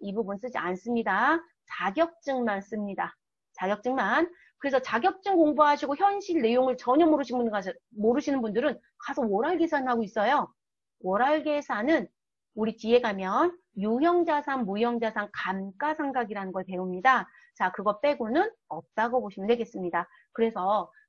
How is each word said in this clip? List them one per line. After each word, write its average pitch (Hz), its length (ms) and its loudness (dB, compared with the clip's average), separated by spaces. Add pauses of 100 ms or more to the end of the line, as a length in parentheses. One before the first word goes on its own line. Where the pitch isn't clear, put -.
이 196 120 -8
부분 202 240 -4
쓰지 233 200 -10
않습니다. 220 840 0 (360)
자격증만 240 840 -2
씁니다. 196 540 -6 (380)
자격증만. 226 800 0 (260)
그래서 269 220 0
자격증 359 580 0
공부하시고 294 580 4
현실 381 460 0
내용을 247 340 2
전혀 269 300 4
모르시는 269 340 2
분들 233 120 0
가서, 190 200 -4 (200)
모르시는 254 500 0
분들은 226 360 -2 (200)
가서 277 280 -6
월할 240 320 0
계산하고 269 460 0
있어요. 220 500 0 (480)
월할 254 420 0
계산은 285 640 -2 (480)
우리 220 200 -2
뒤에 233 240 4
가면 226 580 0 (200)
유형자산, 285 880 2
무형자산, 220 640 -2
감가상각이라는 208 1200 -4
걸 185 140 -6
배웁니다. 185 640 0 (260)
자, 185 160 -2
그거 202 300 -2
빼고는 285 500 0 (160)
없다고 226 540 -2
보시면 196 260 -8
되겠습니다. 185 640 -2 (240)
그래서 208 580 -2 (180)